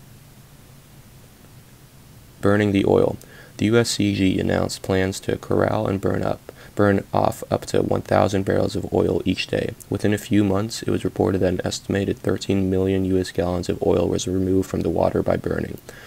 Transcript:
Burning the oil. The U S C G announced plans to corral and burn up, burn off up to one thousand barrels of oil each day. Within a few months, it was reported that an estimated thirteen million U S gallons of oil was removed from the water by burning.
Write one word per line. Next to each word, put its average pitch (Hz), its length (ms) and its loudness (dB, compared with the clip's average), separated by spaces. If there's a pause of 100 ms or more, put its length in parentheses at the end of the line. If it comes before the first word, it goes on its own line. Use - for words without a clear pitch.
(2500)
Burning 104 300 4
the 98 140 4
oil. 95 320 4 (400)
The - 80 0
U 110 120 4
S 117 140 2
C 101 240 0
G 95 240 2
announced 92 420 -2
plans 95 400 0
to - 160 -4
corral 101 500 0
and 98 140 -2
burn 98 200 -2
up, 101 300 -6 (240)
burn 101 280 4 (100)
off - 380 0
up - 160 -2
to 98 140 2
one 98 200 -2
thousand 98 440 0
barrels 98 300 0
of 98 180 -6
oil 92 320 2
each 92 220 -2
day. - 260 -4 (160)
Within 104 240 0
a 104 60 -2
few 104 240 2
months, 101 400 -2
it - 60 -2
was 95 160 -2
reported 98 340 0
that 92 140 2
an 90 100 -2
estimated 98 540 -2
thirteen 98 520 0
million 95 360 0
U 92 140 2
S 90 120 -4
gallons 90 380 -2
of 90 160 -4
oil 90 220 2
was 90 200 -2
removed 92 420 0
from 92 120 -4
the 90 80 -2
water 90 320 0
by 90 160 -2
burning. 50 400 -6 (300)